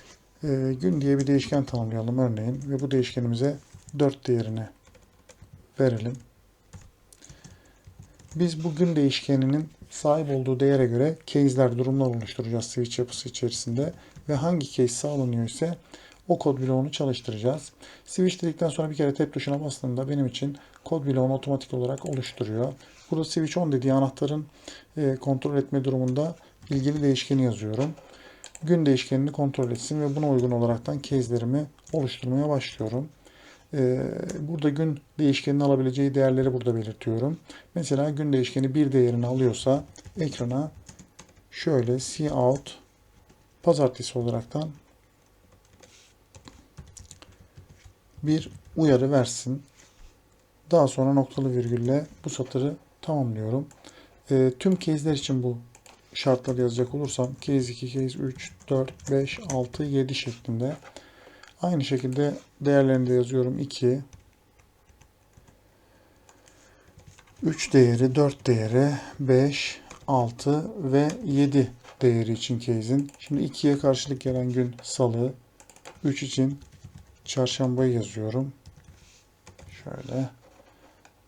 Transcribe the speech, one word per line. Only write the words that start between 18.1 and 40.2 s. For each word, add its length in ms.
dedikten 260
sonra 200
bir 60
kere 180
tab 180
tuşuna 300
bastığımda 480
benim 160
için 320
kod 220
bloğunu 280
otomatik 400
olarak 320
oluşturuyor. 680
Burada 140
switch 320
on 140
dediği 220
anahtarın, 520
e, 180
kontrol 420
etme 260
durumunda 520
ilgili 340
değişkeni 400
yazıyorum. 500
Gün 220
değişkenini 460
kontrol 400
etsin 300
ve 140
buna 140
uygun 220
olaraktan 500
case'lerimi 640
oluşturmaya 560
başlıyorum. 600
Ee, 260
burada 300
gün 300
değişkeninin 440
alabileceği 520
değerleri 380
burada 220
belirtiyorum. 640
Mesela 340
gün 240
değişkeni 420
bir 160
değerini 340
alıyorsa 580
ekrana 520